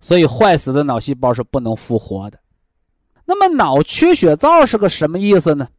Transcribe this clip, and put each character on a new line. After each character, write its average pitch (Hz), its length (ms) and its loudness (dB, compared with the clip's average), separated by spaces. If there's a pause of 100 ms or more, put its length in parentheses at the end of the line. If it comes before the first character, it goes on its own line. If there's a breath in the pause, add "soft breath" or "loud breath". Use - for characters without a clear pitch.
所 180 180 0
以 165 80 4
坏 160 320 2
死 131 140 -6
的 143 100 0
脑 135 160 -4
细 139 160 -6
胞 127 180 -2
是 117 120 -4
不 135 160 -6
能 110 160 -4
复 117 200 -6
活 98 320 -8
的。 - 120 -20 (840)
那 370 120 -2
么 403 180 2
脑 156 300 2
缺 - 280 0
血 175 240 2
灶 311 300 4
是 226 100 -4
个 202 120 0
什 156 200 -4
么 160 100 -6
意 202 200 2
思 160 160 0
呢？ 139 140 -8 (100)